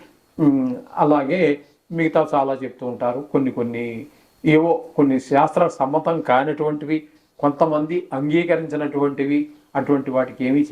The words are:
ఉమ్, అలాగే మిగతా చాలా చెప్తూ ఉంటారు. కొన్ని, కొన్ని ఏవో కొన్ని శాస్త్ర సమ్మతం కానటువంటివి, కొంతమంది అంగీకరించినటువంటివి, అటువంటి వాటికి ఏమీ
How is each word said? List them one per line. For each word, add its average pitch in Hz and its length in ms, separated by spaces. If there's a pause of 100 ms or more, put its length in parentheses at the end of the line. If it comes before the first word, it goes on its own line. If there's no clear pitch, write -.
(400)
ఉమ్, 135 360 (200)
అలాగే 147 640 (320)
మిగతా 160 420
చాలా 135 200
చెప్తూ 127 340
ఉంటారు. 120 440
కొన్ని, 135 200
కొన్ని 117 540 (400)
ఏవో 156 400 (100)
కొన్ని 135 240
శాస్త్ర 156 480
సమ్మతం 151 540
కానటువంటివి, 151 880 (320)
కొంతమంది 156 760
అంగీకరించినటువంటివి, 147 1400 (260)
అటువంటి 135 360
వాటికి 127 340
ఏమీ 143 260